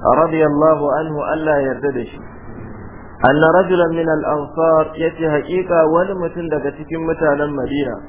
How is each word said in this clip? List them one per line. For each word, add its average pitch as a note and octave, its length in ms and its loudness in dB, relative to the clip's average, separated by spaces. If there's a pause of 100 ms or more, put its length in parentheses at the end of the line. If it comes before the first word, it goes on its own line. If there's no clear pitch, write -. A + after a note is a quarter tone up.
(140)
radiyallahu D#3 760 2
anhu, D3+ 300 -2
Allah D3+ 360 -2
ya C#3 120 0
yarda C3+ 240 -2
da B2 120 -6
shi. - 160 -14 (960)
أن C#3+ 260 4 (140)
رجلا F3 320 4
من E3 220 0
الأنصار، D#3 760 2 (100)
yace D#3+ 320 -2
haƙiƙa E3+ 540 0 (100)
wani F3+ 240 2
mutum F3 360 -6
daga C#3+ 220 -2
cikin D#3 300 -8
mutanen D#3 480 0
Madina C3 460 -4 (140)